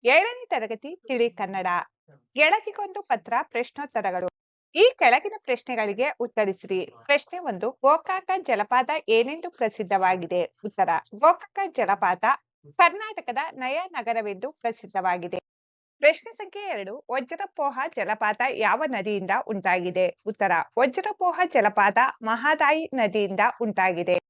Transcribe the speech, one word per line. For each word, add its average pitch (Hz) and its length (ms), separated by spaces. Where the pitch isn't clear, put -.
ಏಳನೇ 453 440
ತರಗತಿ 226 460
ತಿಳಿ 233 340
ಕನ್ನಡ. 190 380
ಗೆಳತಿಗೊಂದು 403 640
ಪತ್ರ 233 400
ಪ್ರಶ್ನೋತ್ತರಗಳು. 202 840
ಈ 440 240
ಕೆಳಗಿನ 339 460
ಪ್ರಶ್ನೆಗಳಿಗೆ 233 640
ಉತ್ತರಿಸಿರಿ. 196 600
ಪ್ರಶ್ನೆ 285 340
ಒಂದು, 226 320
ಗೋಕಾಕ 330 680
ಜಲಪಾತ 247 520
ಏನೆಂದು 262 420
ಪ್ರಸಿದ್ಧವಾಗಿದೆ? 185 920
ಉತ್ತರ, 202 240
ಗೋಕಾಕ 339 440
ಜಲಪಾತ 190 480
ಕರ್ನಾಟಕದ 349 600
ನಯ 262 280
ನಗರವೆಂದು 226 600
ಪ್ರಸಿದ್ಧವಾಗಿದೆ. 185 840
ಪ್ರಶ್ನೆ 320 300
ಸಂಖ್ಯೆ 403 300
ಎರಡು, 208 320
ವಜ್ರಪೋಹ 277 680
ಜಲಪಾತ 214 440
ಯಾವ 220 320
ನದಿಯಿಂದ 202 440
ಉಂಟಾಗಿದೆ? 185 600
ಉತ್ತರ, 196 260
ವಜ್ರಪೋಹ 349 600
ಜಲಪಾತ 208 440
ಮಹಾದಾಯಿ 294 720
ನದಿಯಿಂದ 208 460
ಉಂಟಾಗಿದೆ. 185 560